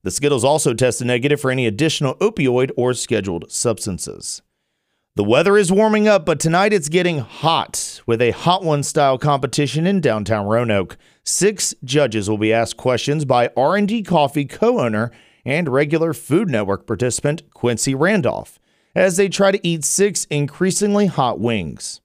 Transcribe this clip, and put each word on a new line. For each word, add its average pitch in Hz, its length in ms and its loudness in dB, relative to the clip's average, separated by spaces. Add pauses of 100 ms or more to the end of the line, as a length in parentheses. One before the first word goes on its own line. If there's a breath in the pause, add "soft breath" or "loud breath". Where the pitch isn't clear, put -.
The 92 80 -2
Skittles 139 340 0
also 143 280 2
tested 120 340 0
negative 127 340 0
for 131 100 0
any 127 140 0
additional 135 500 0
opioid 135 600 0
or 123 160 0
scheduled 98 580 -4
substances. - 880 -6 (760)
The 101 80 0
weather 165 340 4
is 185 140 2
warming 214 360 4
up, 202 180 4
but 156 140 0
tonight 180 320 2
it's 170 160 0
getting 175 320 0
hot, - 840 -4
with 113 160 0
a 117 100 4
Hot 185 320 0
One 147 200 0
style 139 340 0
competition 143 680 -2
in 196 140 2
downtown 107 460 -2
Roanoke. 107 500 0 (300 soft breath)
Six - 580 -2
judges 120 460 0
will 107 80 0
be 107 160 2
asked 113 240 -2
questions 143 480 -2
by 123 320 2
R 147 180 2
and 208 100 2
D 220 160 -2
Coffee 151 440 0
co-owner 123 680 0 (320 soft breath)
and 151 240 -2
regular 151 460 0
Food 175 360 0
Network 101 380 -2
participant 123 540 -2 (120)
Quincy 120 400 -2
Randolph, 135 680 -2 (360)
as 185 220 4
they 202 100 4
try 196 240 2
to 190 160 -2
eat 165 160 -2
six - 420 0
increasingly 185 840 0
hot 127 320 0
wings. 95 640 -6